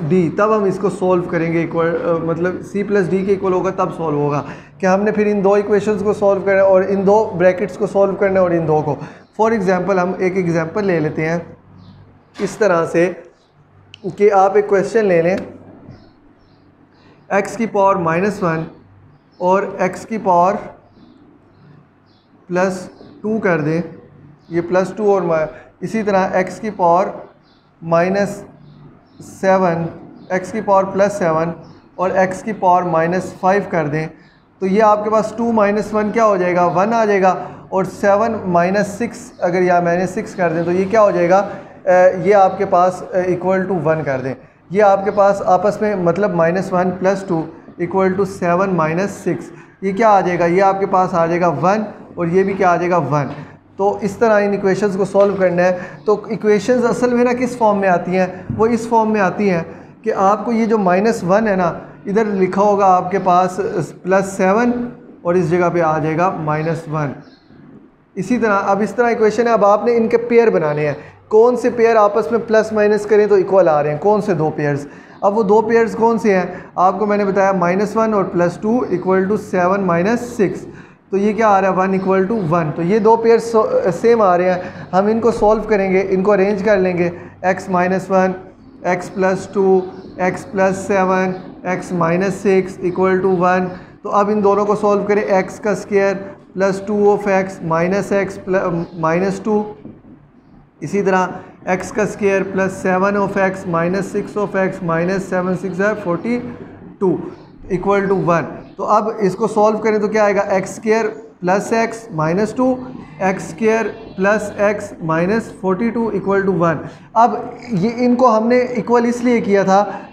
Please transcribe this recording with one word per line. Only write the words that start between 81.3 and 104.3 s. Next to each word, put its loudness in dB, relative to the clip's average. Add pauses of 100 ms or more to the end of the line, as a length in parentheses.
क्या 2
आ 4
रहा 2
है? 0
वन 0
इक्वल 0
टू -2
वन। 0
तो -6
ये 2
दो 6
pair 4
सो-, 0
same 2
आ 4
रहे 2
हैं, -6
हम 2
इनको 2
solve 2
करेंगे, 0
इनको 0
arrange 2
कर 2
लेंगे। 0 (340)
एक्स -2
माइनस 0
वन, 2 (520)
एक्स -2
प्लस -2
टू, 4 (380)
एक्स -2
प्लस 0
सेवन, 0 (320)
एक्स -6
माइनस 0
सिक्स 0
इक्वल 0
टू 0
वन। 2 (340)
तो -8
अब 0
इन 0
दोनों 2
को 2
सॉल्व 0
करें, 0
एक्स -2
का -2
स्क्वायर -2 (180)
प्लस -2
टू -4 (120)
of 2
x 0 (160)
minus 0
x -2 (120)
pl-, 0 (240)
minus 0
two। 0 (1160)
इसी -2
तरह 0 (340)
एक्स -4
का -2
स्क्वायर 0
plus -2
seven 0
of -2
x 0 (100)
minus -2
six -4